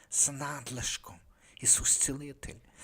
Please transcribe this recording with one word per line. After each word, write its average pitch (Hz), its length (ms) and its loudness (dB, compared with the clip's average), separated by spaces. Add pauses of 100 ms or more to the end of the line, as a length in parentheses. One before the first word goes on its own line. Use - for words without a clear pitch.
(100)
з - 220 2
надлишком. 131 840 -6 (440)
Ісус - 360 4
цілитель. 143 580 -2 (300)